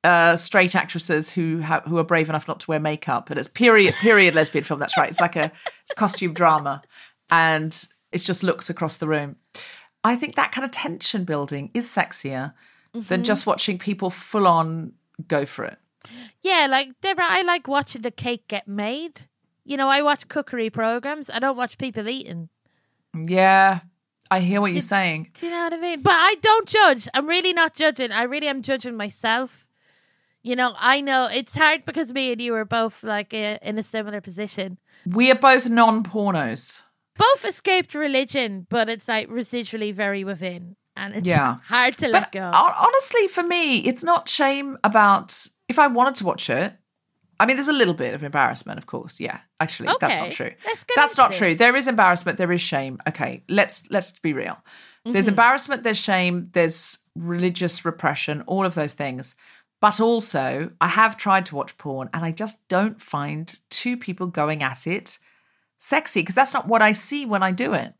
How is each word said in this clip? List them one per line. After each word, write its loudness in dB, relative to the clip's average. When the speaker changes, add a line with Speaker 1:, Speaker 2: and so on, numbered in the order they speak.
Speaker 1:
uh, 6
straight 2
actresses -2
who -2
ha-, -2
who 0
are 2
brave 0
enough -4
not -8
to -12
wear 0
makeup. -4
And -6
it's -6
period, 6
period 6
lesbian 2
film. -4
That's -4
right. 2
It's -2
like 0
a, -2
it's -10
costume 0
drama. 2
And 2
it's -4
just 0
looks 0
across -4
the -6
room. -4
I 4
think -8
that 0
kind -6
of -8
tension -6
building -6
is -2
sexier -4
than -12
Speaker 2:
Mm-hmm. -2
Speaker 1:
just 2
watching -2
people -4
full -2
on 2
go 0
for -10
it. -12
Speaker 2:
Yeah, 2
like, -2
Deborah, -2
I 0
like -2
watching -4
the -6
cake -8
get -8
made. -8
You -6
know, 0
I 2
watch 0
cookery -6
programs. -4
I -6
don't 0
watch -6
people -8
eating. -10
Speaker 1:
Yeah, 4
I 2
hear 2
what 0
you're 0
Speaker 2:
Do, -2
Speaker 1:
saying. -2
Speaker 2:
do -12
you -6
know -4
what -4
I -8
mean? -6
But 4
I 4
don't 2
judge. 4
I'm 0
really 0
not 0
judging. -2
I 0
really -4
am -6
judging -6
myself. -4
You -4
know, 0
I 2
know 0
it's -6
hard 2
because -6
me -2
and -8
you -4
are -4
both, -2
like, -6
uh, -6
in -6
a -6
similar -8
position. -10
Speaker 1:
We 4
are 10
both 6
non-pornos. 2
Speaker 2:
Both 4
escaped -2
religion, -4
but 0
it's, -8
like, -2
residually -6
very -4
within. -10
And -12
it's -4
Speaker 1:
Yeah. 2
Speaker 2:
hard 2
to -2
Speaker 1:
But 0
Speaker 2:
let 2
go. -6
Speaker 1:
hon-, 6
honestly, 4
for -2
me, 0
it's -2
not 0
shame 0
about, 2
if 0
I 8
wanted 2
to -2
watch -4
it, -2
I 4
mean, 0
there's -4
a 0
little 2
bit -6
of -10
embarrassment, -2
of -18
course. -12
Yeah, -10
actually, -4
that's 0
Speaker 2:
Okay. -2
Speaker 1:
not -8
true. -8
Speaker 2:
Let's -8
get -4
Speaker 1:
That's 4
Speaker 2:
into 2
Speaker 1:
not 6
Speaker 2:
this. -6
Speaker 1:
true. 2
There 4
is 0
embarrassment. 2
There 0
is 0
shame. -4
Okay, -6
let's, 0
let's -2
be -4
real. -6
There's 0
Speaker 2:
Mm-hmm. 4
Speaker 1:
embarrassment, 2
there's 0
shame, -2
there's 0
religious -2
repression, -4
all -2
of -2
those -4
things. -8
But 4
also, 0
I 4
have 4
tried 2
to -12
watch -8
porn -8
and -4
I -2
just -6
don't 0
find -6
two -2
people -6
going -2
at -4
it -4
sexy, 0
'cause -4
that's 4
not -4
what 4
I 6
see 2
when 0
I 0
do -2
it. -4